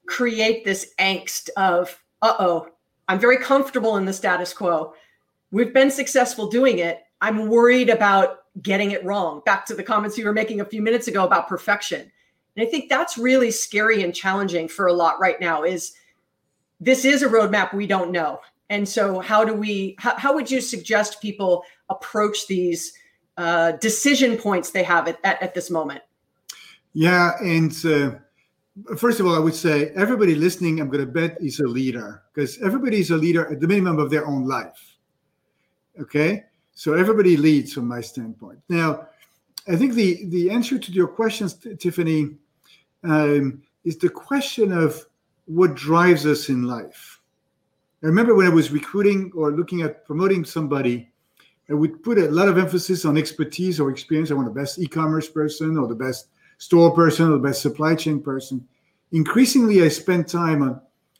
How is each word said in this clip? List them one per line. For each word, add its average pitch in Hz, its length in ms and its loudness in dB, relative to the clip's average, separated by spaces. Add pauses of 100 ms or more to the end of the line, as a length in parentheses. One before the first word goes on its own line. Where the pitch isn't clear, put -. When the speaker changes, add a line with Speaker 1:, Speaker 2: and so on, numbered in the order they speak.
Speaker 1:
create 226 580 -2
this 196 360 -4
angst - 560 -4
of, 180 440 0 (220)
"Uh-oh, 180 460 0 (400)
I'm 190 100 0
very 247 200 4
comfortable 254 580 0
in 190 80 -2
the 190 80 -4
status 180 420 -4
quo. 170 400 -2 (560)
We've 226 240 0
been 269 160 6
successful 254 580 -2
doing 240 300 2
it. 170 220 -4 (200)
I'm 214 280 -2
worried 240 420 6
about 202 540 2 (180)
getting 202 300 -2
it 185 120 -6
wrong." 180 400 -4
Back 196 220 0
to 220 80 -10
the 190 80 -10
comments 208 340 -2
you 220 80 -6
were 208 80 0
making 214 280 -4
a 202 40 -6
few 214 160 -10
minutes 233 280 0
ago 196 160 0
about 180 240 0
perfection. 190 640 -6 (460)
And 220 100 -2
I 226 40 -6
think 302 180 -6
that's 277 300 -2
really 247 320 2
scary 214 520 -2
and 175 120 -4
challenging 190 520 -4
for 185 200 -4
a 180 60 4
lot 170 280 2
right 185 200 0
now, 160 240 -2
is 175 280 -4 (880)
this 254 240 2
is 269 180 2
a 277 60 0
roadmap 202 460 2
we 202 120 -4
don't 180 240 -2
know. 165 300 -4 (300)
And 202 180 -2
so 196 320 -2
how 214 240 2
do 220 80 0
we, 208 460 -4
how, - 180 -2
how 277 180 0
would 262 160 -4
you 262 120 0
suggest 214 580 -4
people 190 440 -2 (260)
approach 208 560 -4
these, 180 480 -4 (420)
uh, 170 360 0
decision 226 640 0
points 190 320 -2
they 185 140 -2
have 170 220 0
at, 165 160 -6
at, 190 200 -2
at 180 120 -8
this 175 140 -8
moment? 151 320 -6 (920)
Speaker 2:
Yeah, 175 380 4 (100)
and, 165 420 0
uh, 147 280 0 (840)
first 226 240 0
of 185 60 2
all, 170 100 2
I - 20 2
would 160 160 0
say 151 400 0
everybody 202 400 2
listening, 165 460 -2
I'm 143 80 -4
gonna 139 160 -2
bet, 165 380 -4
is 143 180 -8
a 143 60 0
leader, 120 560 -6 (120)
'cause 143 300 -6
everybody 220 360 0
is 160 100 -2
a 165 80 2
leader 160 340 0
at 139 80 -8
the 165 80 0
minimum 185 300 2
of 147 100 0
their 151 180 -2
own 135 200 -4
life. - 500 -8 (1040)
Okay? 160 440 0 (300)
So 151 200 -2
everybody 185 420 4
leads 147 380 2
from 123 120 -6
my 120 140 -6
standpoint. 113 600 -14 (100)
Now, 165 380 -2 (600)
I 175 80 0
think 247 160 2
the, 196 380 0
the 175 200 0
answer 240 280 -2
to - 140 -10
your 180 140 2
questions, 214 460 -4
T-, 214 240 -18
Tiffany, 160 640 -2 (640)
um, 147 580 0 (220)
is 165 140 -4
the 180 100 0
question 220 640 -2
of 165 340 0 (380)
what 165 300 2
drives 156 520 4
us 147 220 0
in 123 160 -2
life. - 560 -12 (800)
I 156 40 -2
remember 220 280 6
when 196 120 6
I 175 40 6
was 147 220 4
recruiting 190 640 0
or 151 180 0
looking 170 300 -4
at - 240 -6
promoting 180 380 0
somebody, 131 640 -4 (600)
I 147 40 -2
would 156 280 -2
put 233 160 2
a 160 120 4
lot 175 180 4
of 175 100 4
emphasis 180 460 0
on 147 120 2
expertise 160 640 -2
or 135 120 0
experience. 156 400 -4
I 147 40 0
want 127 180 -2
the 131 80 -6
best 143 180 -8
e-commerce 156 500 -2
person 156 480 -4
or 135 100 0
the 113 80 -6
best 127 340 -8 (300)
store 170 320 6
person 165 380 4
or 156 40 4
the 143 60 4
best 135 240 -2
supply 151 320 0
chain 156 260 -2
person. 131 460 -8 (460)
Increasingly, 208 680 4
I 160 60 6
spend 170 380 0
time 165 360 0
on 127 180 -2 (380)